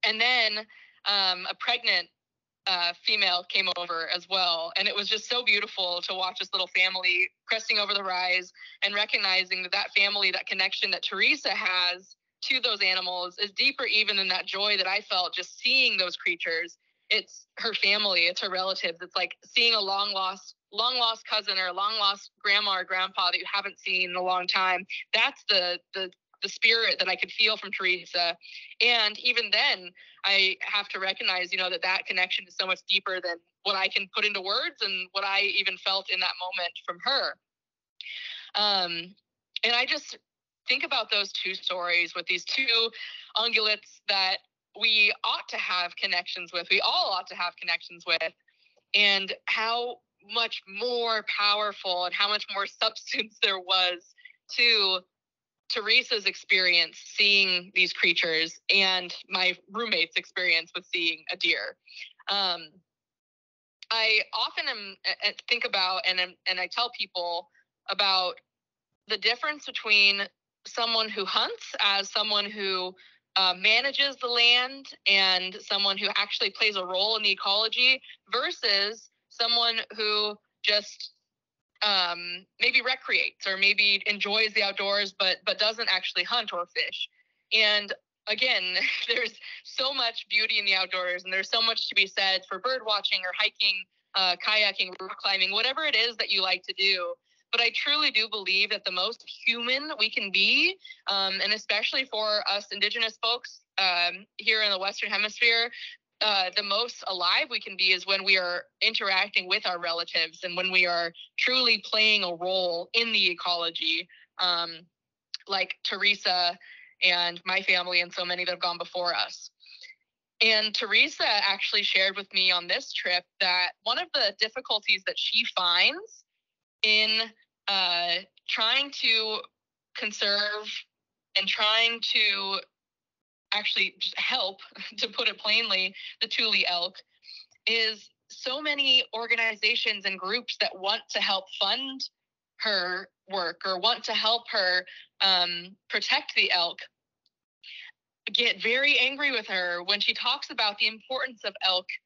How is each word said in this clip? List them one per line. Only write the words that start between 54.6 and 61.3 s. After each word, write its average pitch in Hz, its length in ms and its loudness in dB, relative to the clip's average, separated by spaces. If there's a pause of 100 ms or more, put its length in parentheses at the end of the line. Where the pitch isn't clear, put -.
Teresa's 226 560 0
experience 180 760 0 (140)
seeing 196 580 2
these 180 200 2
creatures 165 640 0 (140)
and 185 400 2 (160)
my 185 260 0 (160)
roommate's 196 460 -2
experience 170 580 -2
with 180 180 -8
seeing 165 380 -2